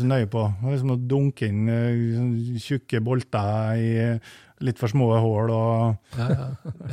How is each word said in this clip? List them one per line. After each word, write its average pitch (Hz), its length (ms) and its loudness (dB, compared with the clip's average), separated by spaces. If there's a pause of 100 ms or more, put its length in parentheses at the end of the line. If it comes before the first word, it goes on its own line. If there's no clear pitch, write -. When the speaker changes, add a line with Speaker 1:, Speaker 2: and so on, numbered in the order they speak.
Speaker 1:
så 123 100 2
nøye 127 160 2
på. 113 160 -2 (160)
Det 107 60 -6
var 135 100 0
liksom 131 220 0
å 123 100 -4
dunke 139 400 0
inn, 107 220 0
eh, 117 500 0
sånn 120 400 -2
tjukke 117 460 -2
bolter 110 760 0
i, 113 180 2 (200)
eh, - 20 -2 (420)
litt 127 180 -2
for 123 100 -2
små 117 320 4
hull, 113 320 2
og 113 460 0 (200)
Speaker 2:
Ja, 120 100 -2
ja, 135 200 -2 (440)